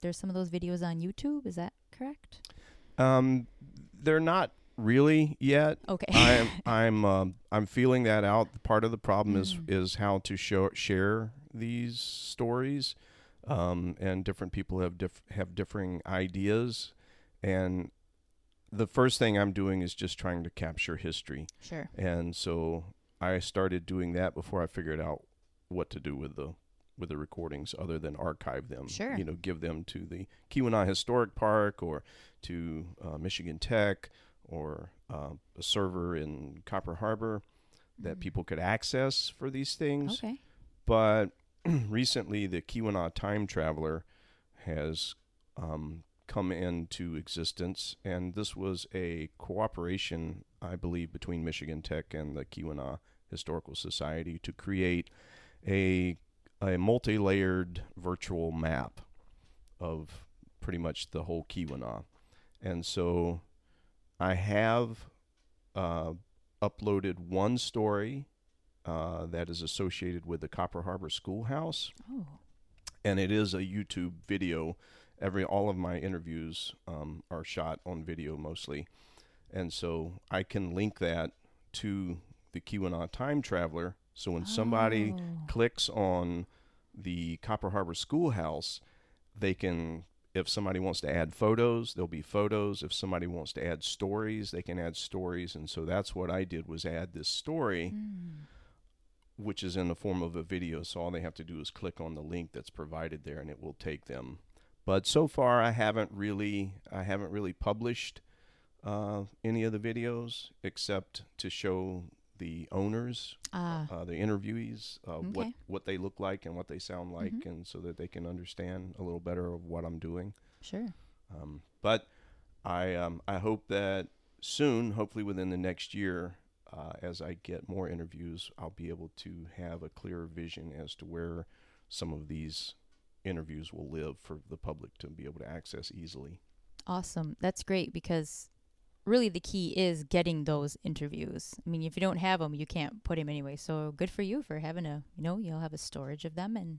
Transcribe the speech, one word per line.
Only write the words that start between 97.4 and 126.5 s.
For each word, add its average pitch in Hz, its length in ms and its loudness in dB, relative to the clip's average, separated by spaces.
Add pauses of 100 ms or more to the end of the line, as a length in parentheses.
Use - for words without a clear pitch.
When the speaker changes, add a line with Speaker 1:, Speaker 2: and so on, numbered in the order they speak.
Speaker 1:
Mm. 175 520 -8 (880)
Speaker 2:
which 101 280 -4
is 90 120 -2
in 90 120 2
the 85 80 0
form 92 260 -2
of 85 140 -4
a 82 80 -4
video. 87 400 -4
So - 160 -6
all 85 100 -2
they 87 100 -4
have 82 140 -6
to 82 100 -12
do 82 160 -10
is 73 100 -8
click - 300 -10
on 80 140 -6
the 76 80 -10
link 82 300 -6
that's - 180 -12
provided 80 540 -8
there, 71 160 -8
and 76 100 -10
it 71 100 -12
will 78 140 -10
take 76 300 -6
them. 64 340 -10 (460)
But 95 240 4
so 151 180 6
far, 123 340 8
I 117 120 8
haven't 110 400 2
really, 101 640 0 (180)
I 95 100 -4
haven't 98 300 -2
really 101 220 -2
published, 113 640 -2 (640)
uh, 104 400 -2 (180)
any 113 220 4
of 113 80 2
the 107 80 0
videos 117 720 -4 (120)
except - 640 -4 (140)
to - 120 -6
show 92 540 -2 (320)
the 82 340 -8
owners, 110 680 -2 (140)
Speaker 1:
Ah. 170 380 -4
Speaker 2:
uh, 85 140 -6
the 87 100 -6
interviewees, 107 920 -2
uh, 80 140 -6
what, 185 260 -4
Speaker 1:
Okay. 240 80 -8 (120)
Speaker 2:
what 95 200 -6
they 98 100 -2
look 95 240 -6
like 95 240 -4
and 85 100 -10
what 90 140 -8
they - 100 -8
sound 90 340 -8
like, 85 200 -4
Speaker 1:
Mm-hmm. 226 160 -6
Speaker 2:
and 85 180 -10
so - 140 -6
that 87 160 -6
they 85 120 -6
can 85 180 -8
understand 90 720 -6
a 98 40 -6
little 87 180 -4
better 87 260 -2
of 87 180 -6
what 85 220 -4
I'm 82 120 -6
doing. 90 360 -6 (260)
Speaker 1:
Sure. 208 320 -6 (420)
Speaker 2:
Um, 76 280 -12 (180)
but 110 260 4 (580)
I, 90 320 0
um, 85 300 -2
I 98 120 0
hope 107 300 0
that 98 400 2 (340)
soon, 120 500 2
hopefully 107 320 -2
within 92 260 -2
the 90 60 0
next 90 380 -2
year, 90 420 -2 (360)